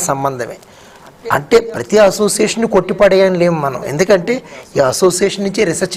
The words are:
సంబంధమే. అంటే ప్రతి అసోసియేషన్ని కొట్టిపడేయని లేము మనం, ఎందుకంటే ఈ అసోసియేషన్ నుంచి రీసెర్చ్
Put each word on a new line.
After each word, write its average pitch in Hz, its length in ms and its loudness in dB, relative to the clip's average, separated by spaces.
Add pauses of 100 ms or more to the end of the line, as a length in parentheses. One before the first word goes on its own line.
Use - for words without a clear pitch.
(100)
సంబంధమే. 135 480 -6 (800)
అంటే 226 220 2 (160)
ప్రతి 123 220 -2 (120)
అసోసియేషన్ని 214 680 0
కొట్టిపడేయని 190 680 2
లేము 170 240 0
మనం, 131 140 -6 (120)
ఎందుకంటే 185 420 0 (420)
ఈ - 20 0 (140)
అసోసియేషన్ 190 540 0
నుంచి 202 240 -2
రీసెర్చ్ 180 260 -4